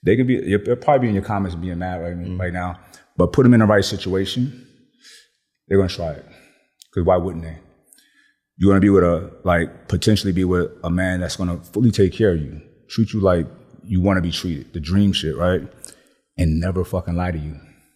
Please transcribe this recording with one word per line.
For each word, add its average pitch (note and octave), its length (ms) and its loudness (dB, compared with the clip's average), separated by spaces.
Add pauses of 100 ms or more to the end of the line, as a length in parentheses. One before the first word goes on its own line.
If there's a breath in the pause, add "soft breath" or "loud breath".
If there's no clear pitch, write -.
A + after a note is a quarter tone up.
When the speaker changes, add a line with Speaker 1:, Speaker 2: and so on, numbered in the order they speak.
Speaker 1:
They F#2+ 100 4
can B2+ 120 0
be, A2 300 0
they'll A2 180 0
probably C3 300 0
be - 20 0
in G#2+ 80 0
your F#2+ 80 -2
comments G2 320 -4
being E2+ 240 -8
mad F2+ 240 -8
right, F2 120 -8
Speaker 2:
Mm. F#2 240 -8
Speaker 1:
right F2+ 140 -4
now. F2+ 260 -8 (380 soft breath)
But F2 160 2
put - 80 4
them B2 140 8
in A2+ 60 6
the A2 40 6
right G2+ 180 4
situation, F#2+ 840 -4 (1000 soft breath)
they're G2 120 2
gonna F#2+ 100 2
try E2 220 -8
it. C#2+ 140 -14 (680 soft breath)
'Cause F#2 120 -2
why F2+ 120 4
wouldn't E2+ 260 -6
they? D#2+ 140 -14 (1000 soft breath)
You F#2+ 100 2
wanna G2 140 6
be G2+ 100 6
with F#2+ 120 6
a, E2+ 280 0 (120)
like, E2+ 440 -2
potentially G2+ 440 0
be F2+ 120 0
with F2+ 260 0 (140)
a E2+ 80 -4
man F2+ 300 -2
that's E2+ 160 -6
gonna F2+ 260 -4
fully A#2 260 2
take G2 240 2
care G#2+ 200 2
of D#2+ 60 0
you, D2+ 220 -10 (260)
treat - 260 -2
you A2 60 -2
like F2+ 280 2 (360)
you F#2 160 -2
wanna F#2 220 2
be E2+ 100 -2
treated, D#2+ 420 -8
the E2+ 60 -8
dream F#2+ 320 2
shit, D#2 240 -4
right? F2+ 260 0 (760 loud breath)
And D#2+ 220 0
never F2+ 260 -2
fucking F2 300 -6
lie F2+ 160 -2
to D#2+ 80 -6
you. D2+ 160 -10 (400)